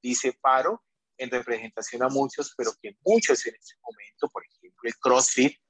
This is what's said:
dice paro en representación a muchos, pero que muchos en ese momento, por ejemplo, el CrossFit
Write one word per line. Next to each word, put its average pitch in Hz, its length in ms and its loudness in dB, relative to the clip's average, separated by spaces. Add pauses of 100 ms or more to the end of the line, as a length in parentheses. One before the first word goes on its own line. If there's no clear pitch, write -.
dice 123 400 -2
paro 135 440 2 (340)
en 127 120 -8
representación 117 720 -6
a 131 40 2
muchos, 135 480 -4
pero 113 240 -4
que 104 240 -16
muchos 208 420 4
en 117 100 -10
ese - 260 -20
momento, - 460 -10
por - 160 -12
ejemplo, - 440 -20
el 117 80 -8
CrossFit 127 720 2